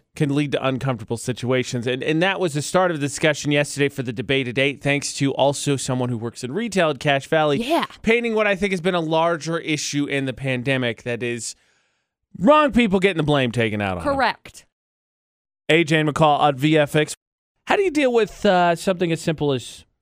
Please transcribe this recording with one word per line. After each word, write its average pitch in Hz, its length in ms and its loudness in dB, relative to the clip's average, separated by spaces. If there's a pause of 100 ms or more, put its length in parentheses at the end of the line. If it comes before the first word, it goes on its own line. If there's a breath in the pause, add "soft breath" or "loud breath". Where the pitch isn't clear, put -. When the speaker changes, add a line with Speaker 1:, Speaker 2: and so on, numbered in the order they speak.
(160)
Speaker 1:
can 139 200 0
lead 147 160 0
to 139 140 -2
uncomfortable 123 520 -2
situations. 123 720 -2
And, 127 160 -2
and 156 180 0
that 185 180 0
was 175 140 0
the 147 80 -2
start 180 300 2
of 147 100 -6
the 143 60 0
discussion 147 440 0
yesterday 143 380 0
for 135 140 -6
the 120 100 -6
debate 127 340 -2
at 123 120 -4
eight, 139 240 0
thanks 143 320 -2
to 139 180 0
also 139 420 0
someone 127 340 -2
who 120 100 -4
works 117 240 -10
in 123 80 -8
retail 185 400 0
at 123 80 -8
Cache 139 280 0
Valley, 151 300 2 (100)
Speaker 2:
Yeah. 294 180 0 (180)
Speaker 1:
painting 226 320 0
what 214 100 2
I 202 100 2
think 190 180 -2
has 185 60 -2
been 180 140 0
a 175 60 0
larger 165 580 0
issue 143 480 -2
in 139 200 -2
the 131 80 -4
pandemic, 127 680 -2
that 120 220 -6
is 120 320 -6 (840)
wrong 285 340 4
people 202 280 2
getting 185 180 2
the 156 60 0
blame 139 280 2
taken 107 300 0
out 95 160 -2
on 87 80 -6
them. 277 80 0
Speaker 2:
Correct. - 520 -4 (1000)
Speaker 1:
A 165 160 6
J 156 180 2
and 156 80 0
McCall 147 300 4
on 147 160 2
V 156 220 2
F 147 180 2
X. 151 200 0 (500)
How - 100 2
do 415 60 4
you 370 100 0
deal 269 220 2
with, 220 320 0
uh, 175 300 4
something 175 360 -2
as 160 80 -2
simple 151 320 -2
as - 320 -6 (180)